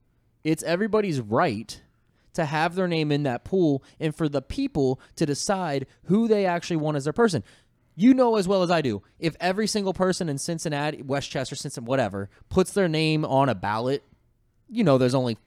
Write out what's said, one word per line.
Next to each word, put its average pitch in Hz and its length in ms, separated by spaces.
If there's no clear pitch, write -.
it's 160 200
everybody's 190 580
right 113 600
to 165 120
have 160 300
their 185 120
name 160 240
in 147 120
that 123 200
pool 160 400
and 151 160
for 156 140
the 143 120
people 143 580
to 170 100
decide 143 600
who 226 220
they 208 180
actually 175 320
want 151 200
as 135 80
their 151 80
person. 190 300
You 233 180
know 247 220
as 190 120
well 196 160
as 170 80
I 165 100
do, 107 200
if 170 200
every 190 280
single 196 260
person 185 360
in 139 80
Cincinnati, 151 640
Westchester, 139 540
Cincinnati, 131 340
whatever, 101 400
puts 185 240
their 190 140
name 156 380
on 135 240
a 110 60
ballot, 110 480
you 233 140
know 139 140
there's 127 180
only 123 320